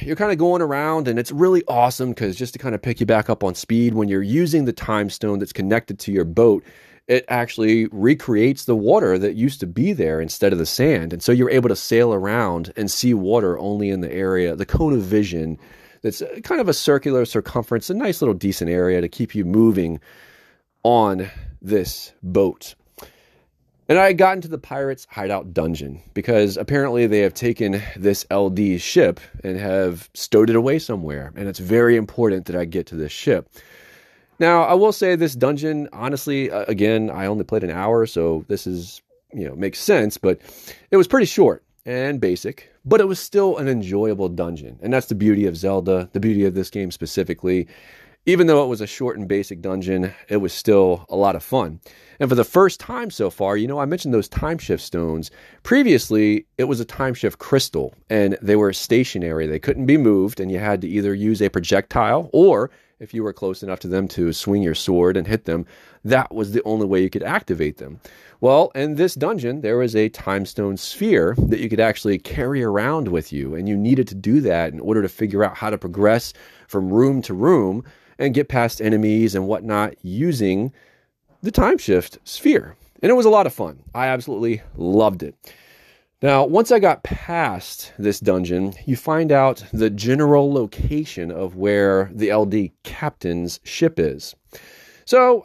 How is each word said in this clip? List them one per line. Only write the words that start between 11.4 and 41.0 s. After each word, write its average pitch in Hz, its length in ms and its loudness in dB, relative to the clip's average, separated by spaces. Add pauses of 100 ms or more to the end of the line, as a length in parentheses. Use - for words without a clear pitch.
able 123 200 2
to 104 60 0
sail 117 380 2
around 95 640 -2
and 104 140 -4
see 123 240 0
water 98 420 0
only 104 320 -2
in 95 120 -2
the 71 120 -6
area, 90 420 0
the 90 80 -4
cone 151 300 0
of 120 80 0
vision, 90 560 -2 (460)
that's - 180 -4 (220)
kind 330 180 -2
of 202 80 0
a 156 40 4
circular 135 520 2
circumference, 113 640 -4
a 185 60 -4
nice 214 260 -4
little 117 140 2
decent 90 340 -4
area 90 320 2
to 87 60 -2
keep - 260 -6
you 104 120 -2
moving 92 540 2 (840)
on 101 460 2 (320)
this 95 600 -4
boat. 92 540 -2 (1120)
And 170 120 6
I 196 140 6
got 185 240 4
into 170 100 -10
the 160 100 -10
Pirates 135 520 -8
Hideout 98 440 -6
Dungeon 78 480 -4 (120)
because 104 420 2
apparently 120 520 0
they 104 120 2
have 95 140 2
taken 104 480 -2 (160)
this 98 340 0
L 98 180 2
D 95 280 0
ship 90 420 2 (240)
and 95 160 -6
have 95 540 -2
stowed 110 360 4
it 113 60 4
away 135 240 2
somewhere. 76 560 -10
And 101 140 -8
it's 92 100 -12
very 117 380 4
important 104 480 -2
that 87 100 -8
I 87 80 -2
get 85 240 -6
to - 80 -14
this 76 160 -6
ship. - 380 -2 (920)
Now, 170 240 4
I 156 100 2
will 202 200 4
say 185 220 0
this 160 200 -2
dungeon, 147 580 -2
honestly, 135 560 -4
uh, 101 180 -4
again, 107 440 2
I 90 140 -6
only 104 180 -2
played 110 200 -2
an 90 60 -4
hour, 110 380 0
so 82 400 -2
this 98 180 -6
is, 90 360 -10 (320)
you 87 140 -8
know, 67 80 -14
makes 92 220 -6
sense, 123 400 0
but 92 220 0 (500)
it - 80 4
was 180 100 6